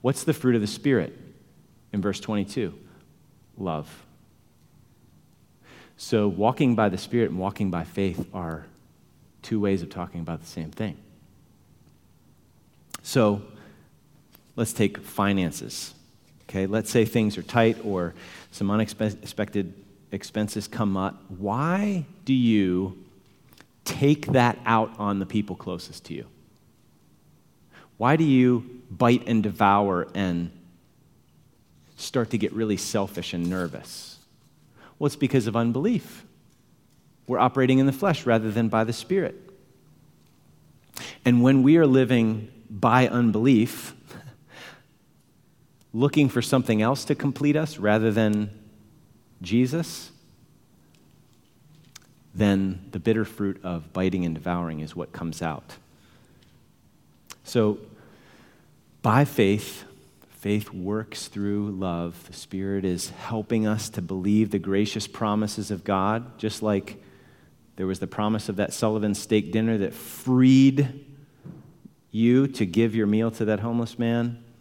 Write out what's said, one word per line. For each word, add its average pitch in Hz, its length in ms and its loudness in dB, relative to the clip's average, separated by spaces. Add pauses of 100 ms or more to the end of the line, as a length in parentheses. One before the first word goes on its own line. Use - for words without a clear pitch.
What's 131 220 -2
the 160 100 0
fruit 127 220 2
of 110 60 2
the 104 60 -2
Spirit 113 500 0 (760)
in 104 80 -2
verse 98 180 -2
twenty-two? 104 540 -4 (840)
Love. 80 480 -8 (1900)
So 104 320 0
walking 113 480 2
by 104 140 4
the 90 80 -4
Spirit 117 320 -2
and 82 100 -6
walking 98 320 -4
by 85 140 -4
faith 90 480 -4
are 82 320 -10 (760)
two 113 160 -4
ways 98 220 0
of 78 80 -10
talking 87 300 -10
about 82 220 -8
the - 60 -20
same 80 240 -12
thing. 101 260 -8 (2000)
So 104 400 2 (1120)
let's 113 180 -2
take 104 240 0
finances. 95 960 -4 (560)
Okay, 95 160 -2
let's 107 240 -4
say 113 160 4
things 107 320 -2
are 87 60 -10
tight 113 420 2
or 90 280 -4 (360)
some 101 220 -4
unexpected 104 1000 -4 (380)
expenses 104 560 -6
come 104 300 -2
up. 95 320 -6
Why 151 760 -4 (200)
do 135 80 0
you 98 640 2 (880)
take - 420 0
that 120 380 2
out 113 340 0
on 101 200 -2
the 92 60 -4
people 101 300 -4
closest - 500 -12
to 82 80 -12
you? - 120 -10 (1700)
Why 127 180 4
do 160 80 4
you 127 680 4
bite 120 380 4
and 113 160 2
devour 101 720 2
and 87 360 -2 (1400)
start - 360 -4
to 117 60 -2
get 104 140 -2
really 107 260 -2
selfish - 560 -4
and 87 140 -4
nervous? 87 720 -8 (840)
Well, 147 80 0
it's 143 80 -2
because 131 320 2
of 113 80 -2
unbelief. 127 680 -2 (1000)
We're 123 140 -2
operating 131 400 4
in 135 60 4
the 139 60 4
flesh 160 340 -2
rather 110 260 2
than 113 180 0
by 110 140 2
the 113 100 -2
Spirit. - 560 -4 (1700)
And 123 180 6
when 131 220 6
we 147 140 8
are 160 100 6
living 117 640 2 (180)
by 113 380 4
unbelief, 117 880 2 (960)
<laughs> - 1000 -20
looking 143 340 4
for 120 140 0
something 117 400 2
else 127 240 0
to 147 100 0
complete 143 400 0
us 156 220 -2
rather 107 340 2
than 104 380 0 (920)
Jesus, 127 680 -2 (2250)
then 98 560 0
the 101 80 -8
bitter 110 260 0
fruit 101 380 -6
of 85 300 -8
biting 92 320 0
and 82 100 -4
devouring 85 440 -6
is 78 160 -10
what 87 160 -10
comes 82 300 -10
out. 80 360 -8 (1700)
So, 107 360 0 (1200)
by 123 240 4
faith, 107 580 0 (460)
faith 104 420 -4
works 104 560 -8
through 101 440 -4
love. 87 560 -6
The 87 60 -20
Spirit 98 520 -6
is 90 240 -2
helping 110 560 -4
us 107 240 -2
to - 120 -8
believe 98 500 0
the 101 80 0
gracious 98 480 -2
promises 107 640 -4
of 95 120 -8
God, 104 540 -2
just 107 240 -6
like 104 400 -2 (760)
there 95 100 -4
was 92 100 -4
the - 80 -8
promise 107 420 -2
of 98 100 -4
that 101 160 -2
Sullivan 107 420 0
steak - 360 0
dinner 113 280 0
that 95 160 -4
freed 131 1080 4 (1080)
you 120 380 4
to 113 160 -2
give 107 280 2
your 110 140 2
meal 110 240 2
to 113 140 -4
that 104 140 0
homeless 117 380 -4
man. 117 460 -2 (180)